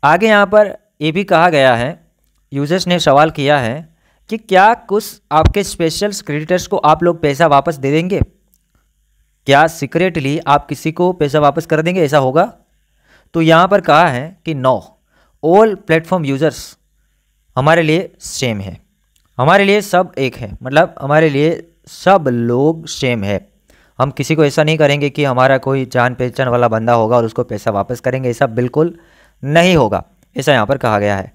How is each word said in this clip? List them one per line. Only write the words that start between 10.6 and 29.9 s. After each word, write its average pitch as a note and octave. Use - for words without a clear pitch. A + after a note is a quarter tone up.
किसी D3+
को F3+
पैसा D3+
वापस D3
कर D#3
देंगे, F3+
ऐसा D3
होगा? C#3+
तो E3
यहाँ E3
पर G3
कहा D#3+
है C#3+
कि D#3+
no, C3
all G3
platform E3
users C#3
हमारे D#3
लिए D#3+
सेम A2+
है, F#2+
हमारे F3
लिए G3+
सब F#3
एक C3
है, A2+
मतलब D3+
हमारे D3+
लिए D3
सब F3+
लोग B2+
सेम A#2+
है। G2
हम C3+
किसी D3+
को D3+
ऐसा D3
नहीं D#3
करेंगे C#3+
कि D3
हमारा C3
कोई C3+
जान A#2+
पहचान B2+
वाला A#2+
बंदा A2+
होगा A#2
और A#2
उसको A2+
पैसा A2
वापस G2+
करेंगे, C3
ऐसा B2
बिल्कुल B2
नहीं E3+
होगा, G#2+